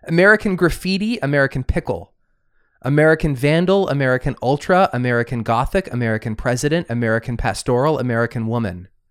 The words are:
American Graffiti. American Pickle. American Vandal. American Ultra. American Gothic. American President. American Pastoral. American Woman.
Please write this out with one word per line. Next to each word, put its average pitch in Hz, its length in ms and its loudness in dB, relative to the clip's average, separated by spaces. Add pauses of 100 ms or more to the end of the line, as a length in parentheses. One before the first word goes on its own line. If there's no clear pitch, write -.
American 190 500 2
Graffiti. 190 640 -2
American 135 460 -2
Pickle. - 480 -4 (720)
American 151 540 4
Vandal. 170 520 2
American 131 540 0
Ultra. 147 500 2
American 120 500 -2
Gothic. 120 500 -2
American 113 440 -2
President. 147 520 -2
American 117 480 -2
Pastoral. 127 600 -2
American 117 480 -2
Woman. 101 420 -4 (220)